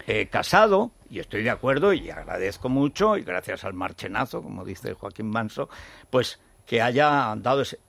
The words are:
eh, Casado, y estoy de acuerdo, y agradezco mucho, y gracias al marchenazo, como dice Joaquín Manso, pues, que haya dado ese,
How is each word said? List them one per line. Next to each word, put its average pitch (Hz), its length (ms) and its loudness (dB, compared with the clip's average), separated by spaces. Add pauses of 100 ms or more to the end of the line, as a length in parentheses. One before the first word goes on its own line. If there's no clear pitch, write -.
eh, 104 200 0
Casado, 208 640 4 (180)
y 104 100 -10
estoy - 240 -6
de 120 60 0
acuerdo, 135 420 2
y 135 180 0
agradezco 92 600 -6
mucho, 147 480 2
y - 60 -6
gracias 90 400 -6
al 98 100 -8
marchenazo, 98 680 -6
como 98 220 -12
dice 95 300 -10
Joaquín 101 360 -10
Manso, 110 400 -4 (400)
pues, - 300 0 (260)
que 113 180 2
haya 131 540 4
dado 127 240 0
ese, - 280 -6